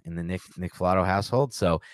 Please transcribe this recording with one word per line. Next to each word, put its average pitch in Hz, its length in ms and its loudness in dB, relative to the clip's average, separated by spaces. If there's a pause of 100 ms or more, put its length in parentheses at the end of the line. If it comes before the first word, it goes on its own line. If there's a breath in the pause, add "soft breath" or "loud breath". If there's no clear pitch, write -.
in 82 100 -10
the 85 80 -6
Nick, 90 180 -6 (160)
Nick 90 160 -6
Falato 92 320 2
household. 101 480 0
So 85 280 0 (120 loud breath)